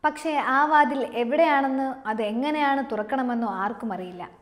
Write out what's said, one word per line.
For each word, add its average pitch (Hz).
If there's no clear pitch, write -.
പക്ഷേ 302
ആ -
വാതിൽ 285
എവിടെയാണെന്ന്, 269
അത് 220
എങ്ങനെയാണ് 277
തുറക്കണമെന്നോ 233
ആർക്കും 226
അറിയില്ല. 180